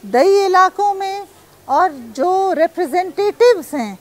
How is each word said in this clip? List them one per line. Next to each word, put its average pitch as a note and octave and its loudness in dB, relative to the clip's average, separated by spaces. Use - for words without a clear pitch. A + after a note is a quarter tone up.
दही F#4+ 4
इलाकों F#4+ 2
में, G4 -8
और D#4 0
जो E4 -4
representatives F4+ 0
हैं G#3+ -8